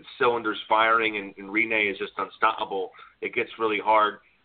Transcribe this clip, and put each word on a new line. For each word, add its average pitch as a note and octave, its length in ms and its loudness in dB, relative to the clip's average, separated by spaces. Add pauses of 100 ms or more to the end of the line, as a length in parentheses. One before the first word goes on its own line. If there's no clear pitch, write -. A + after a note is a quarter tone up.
(200)
cylinders A#2 380 0 (120)
firing A2 480 4
and, G2 200 -8
and G2 120 -12
Rinne G#2+ 420 0
is F#2+ 60 -6
just G2 200 -6
unstoppable, G2 720 -2 (300)
it F#2+ 120 -8
gets A#2 240 -2
really G#2+ 260 0
hard. G#2+ 320 2 (300)